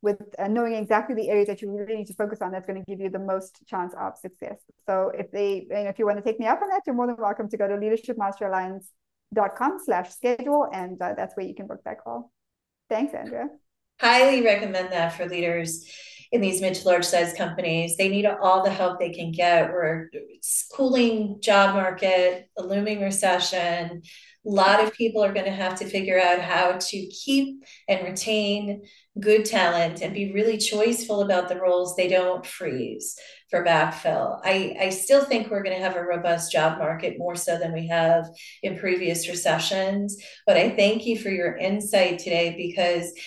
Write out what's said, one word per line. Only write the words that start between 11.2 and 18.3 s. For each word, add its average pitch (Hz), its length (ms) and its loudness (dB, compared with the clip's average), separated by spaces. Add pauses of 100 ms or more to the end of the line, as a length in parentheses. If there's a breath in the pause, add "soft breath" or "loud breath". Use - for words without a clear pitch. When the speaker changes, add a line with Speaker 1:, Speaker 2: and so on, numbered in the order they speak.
Speaker 1:
where 190 80 -6
you 190 80 -12
can 196 120 -14
book 196 200 -14
that - 180 -12
call. 233 260 -12 (600)
Thanks, 247 240 -2
Andrea. - 340 -8 (500)
Speaker 2:
Highly 254 460 6
recommend 196 480 2
that 170 220 -2
for 180 120 -6
leaders 170 640 -4 (420 loud breath)
in 240 100 2
these 190 180 0
mid 185 140 0
to - 120 -4
large 175 200 4
size 170 260 2
companies. 170 640 -2
They 190 140 2
need 202 160 2
all 190 360 4